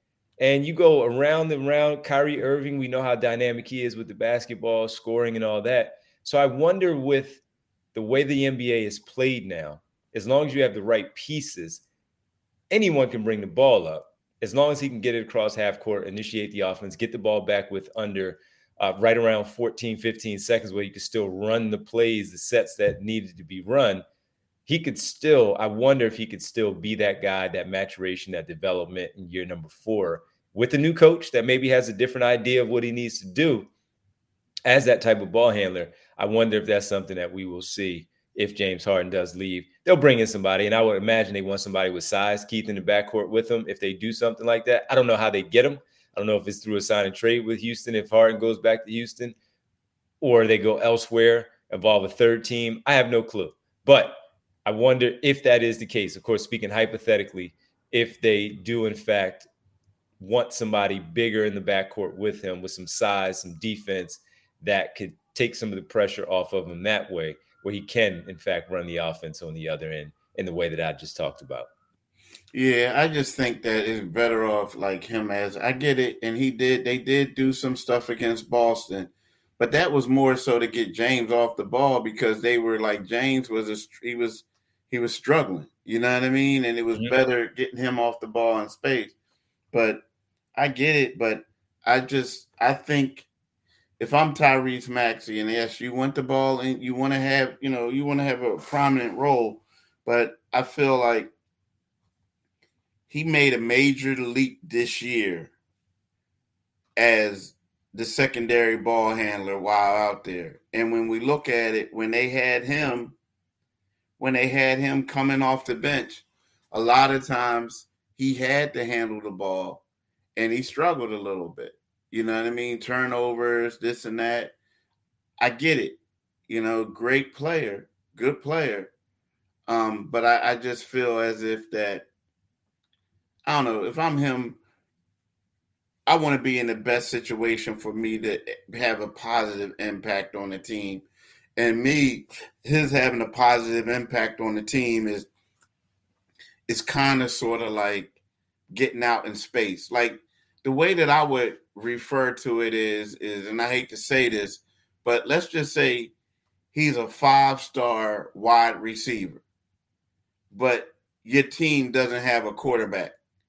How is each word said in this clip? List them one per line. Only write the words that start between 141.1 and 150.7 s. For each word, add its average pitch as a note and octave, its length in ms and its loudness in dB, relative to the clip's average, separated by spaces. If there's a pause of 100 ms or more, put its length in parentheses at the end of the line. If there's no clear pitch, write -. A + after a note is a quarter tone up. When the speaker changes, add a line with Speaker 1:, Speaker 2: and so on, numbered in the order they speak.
Speaker 2:
And A#2 240 2
me, C3+ 440 2 (380)
his D3 260 2
having B2+ 300 2
a A2+ 80 -2
positive A#2 600 4
impact A#2 520 -2
on A2 140 -2
the G#2 80 -4
team A2+ 440 0
is, G#2 200 -6 (1400)
is A#2 120 -2
kinda C3+ 480 0
sorta A#2 400 -2
like G#2 540 -4 (500)
getting A#2+ 320 0
out A#2 220 2
in G#2 80 -10
space. G2+ 560 -4
Like, A#2 280 0 (460)
the C3+ 80 0